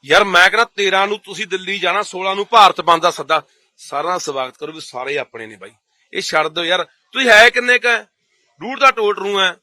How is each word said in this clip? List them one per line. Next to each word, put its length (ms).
ਯਾਰ 180
ਮੈਂ 260
ਕਹਿੰਦਾ 140
ਤੇਰਾਂ 320
ਨੂੰ 120
ਤੁਸੀਂ 280
ਦਿੱਲੀ 320
ਜਾਣਾ, 220
ਸੋਲਾਂ 340
ਨੂੰ 120
ਭਾਰਤ 340
ਬੰਦ 200
ਦਾ 100
ਸੱਦਾ। 300
ਸਾਰਿਆਂ 340
ਦਾ 60
ਸਵਾਗਤ 400
ਕਰੋ 140
ਵੀ 80
ਸਾਰੇ 380
ਆਪਣੇ 300
ਨੇ 80
ਬਾਈ। 160
ਇਹ 80
ਛੱਡ 260
ਦਿਓ 160
ਯਾਰ, 200
ਤੁਸੀਂ 460
ਹੈ 200
ਕਿੰਨੇ 300
ਕੁ 80
ਹੈ? 200
ਰੂੜ 180
ਦਾ 120
ਟੋਟ 280
ਰੂ 200
ਹੈ 220